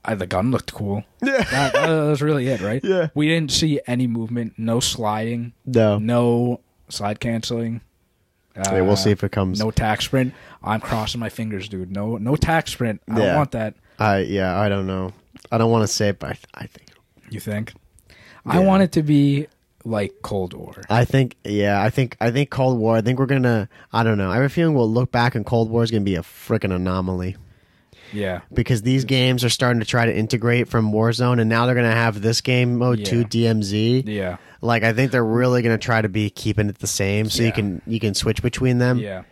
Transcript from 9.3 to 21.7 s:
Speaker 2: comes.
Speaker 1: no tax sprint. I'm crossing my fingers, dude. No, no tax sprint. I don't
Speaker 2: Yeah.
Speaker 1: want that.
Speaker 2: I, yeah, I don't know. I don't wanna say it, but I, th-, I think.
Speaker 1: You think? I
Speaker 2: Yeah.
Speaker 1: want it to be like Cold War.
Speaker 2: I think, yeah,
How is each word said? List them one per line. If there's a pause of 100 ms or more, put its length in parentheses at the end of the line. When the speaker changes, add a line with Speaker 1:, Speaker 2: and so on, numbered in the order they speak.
Speaker 2:
comes.
Speaker 1:
no
tax
sprint. (300)
I'm
crossing
my
fingers,
dude.
No,
no
tax
sprint.
I
don't
Speaker 2:
Yeah.
Speaker 1:
want
that. (260)
Speaker 2:
I,
yeah,
I
don't
know. (380)
I
don't
wanna
say
it,
but
I,
th-, (100)
I
think. (400)
Speaker 1:
You
think? (720)
I
Speaker 2:
Yeah.
Speaker 1:
want
it
to
be (380)
like
Cold
War. (160)
Speaker 2:
I
think,
yeah,